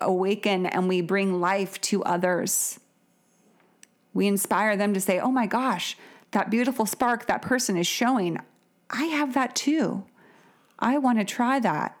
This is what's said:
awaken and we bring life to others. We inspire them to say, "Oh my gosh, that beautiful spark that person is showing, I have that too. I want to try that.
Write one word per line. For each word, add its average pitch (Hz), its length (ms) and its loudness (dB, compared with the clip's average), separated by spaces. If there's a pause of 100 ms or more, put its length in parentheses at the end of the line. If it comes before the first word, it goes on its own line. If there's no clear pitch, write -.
awaken 190 640 0
and 185 220 0
we 180 120 2
bring 185 400 0
life 190 420 0
to 202 220 0
others. - 760 0 (1300)
We 196 120 2
inspire 202 500 2
them 202 180 2
to 190 60 0
say, 190 200 0
"Oh 262 120 0
my 247 140 2
gosh, 240 500 -2 (340)
that 202 200 0
beautiful 233 360 0
spark 240 400 0
that - 160 0
person 247 340 0
is 175 100 0
showing, 214 520 0 (560)
I 262 120 -2
have 294 260 -2
that 254 240 0
too. 254 480 -2 (760)
I 254 200 2
want 247 200 2
to 202 60 2
try 247 360 0
that. 170 400 -2